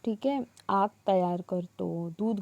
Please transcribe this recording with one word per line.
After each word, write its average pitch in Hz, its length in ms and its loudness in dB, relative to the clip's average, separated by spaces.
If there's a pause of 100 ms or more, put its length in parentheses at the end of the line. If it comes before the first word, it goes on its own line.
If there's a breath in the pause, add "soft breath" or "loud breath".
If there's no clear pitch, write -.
ठीक 226 220 -2
आहे? 277 140 2 (280)
आग 196 200 4 (200)
तयार 180 400 4
करतो, 175 600 -4
दूध 208 340 -2